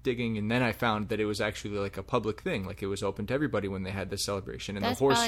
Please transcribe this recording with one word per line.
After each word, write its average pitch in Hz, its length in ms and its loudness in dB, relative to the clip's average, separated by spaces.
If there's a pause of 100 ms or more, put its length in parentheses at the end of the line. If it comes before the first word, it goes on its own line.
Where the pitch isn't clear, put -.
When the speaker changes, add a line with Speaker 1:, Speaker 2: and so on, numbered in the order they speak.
Speaker 1:
digging, 117 380 0
and 104 100 0
then 120 140 4
I 117 80 4
found 107 380 0
that 107 100 0
it 107 60 4
was 104 160 0
actually, 104 360 -2
like, 101 200 -2
a 95 60 -6
public 107 380 0
thing. 127 240 -2
Like, 92 160 -8
it 101 60 -2
was 98 160 -2
open 98 240 -2
to 120 80 0
everybody 113 320 2
when 95 160 -4
they 92 80 -4
had 95 180 -4
this 98 160 -4
celebration. 98 520 -4
And 98 60 -2
Speaker 2:
That's 240 140 0
Speaker 1:
the 135 80 4
horse 233 220 8